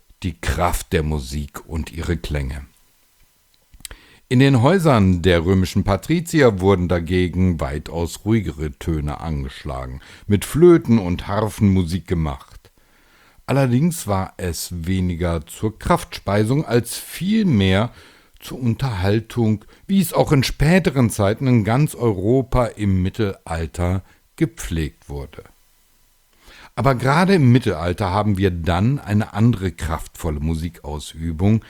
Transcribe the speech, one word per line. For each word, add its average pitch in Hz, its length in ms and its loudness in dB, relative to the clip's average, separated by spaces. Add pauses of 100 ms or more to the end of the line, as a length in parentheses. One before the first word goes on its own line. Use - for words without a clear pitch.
(220)
die 87 180 -6
Kraft 85 520 -4
der 82 100 0
Musik 73 640 -6
und 78 260 -8
ihre 85 240 -4
Klänge. 67 500 -6 (1600)
In 123 120 4
den 139 200 6
Häusern 120 600 4
der 85 220 4
römischen 95 400 0
Patrizier 127 760 0
wurden 92 280 2
dagegen 90 720 0
weitaus 76 640 -6
ruhigere 87 480 -2
Töne 73 480 -6
angeschlagen, 67 800 -8 (260)
mit 101 180 2
Flöten 160 540 6
und 90 300 -4
Harfen 101 440 0
Musik 90 360 0
gemacht. 78 640 -6 (760)
Allerdings 135 640 0
war 95 280 -2
es 87 360 -6
weniger 87 760 -2
zur - 320 -8
Kraftspeisung 120 840 -2
als - 340 -2
vielmehr 123 920 0 (480)
zur - 200 -14
Unterhaltung, 110 1040 -2 (220)
wie 196 140 2
es 160 120 0
auch 143 200 2
in 135 100 4
späteren 143 680 2
Zeiten 107 380 0
in 120 160 4
ganz 127 320 0
Europa 117 720 0
im 98 360 0
Mittelalter 92 1000 -4 (320)
gepflegt - 760 -6
wurde. - 360 -14 (1300)
Aber 131 220 2
gerade 156 380 2
im 131 180 6
Mittelalter 90 580 0
haben 104 260 0
wir 95 140 2
dann 90 480 0
eine 104 340 -2
andere 104 380 2
kraftvolle 78 720 -6
Musikausübung, 82 1300 -2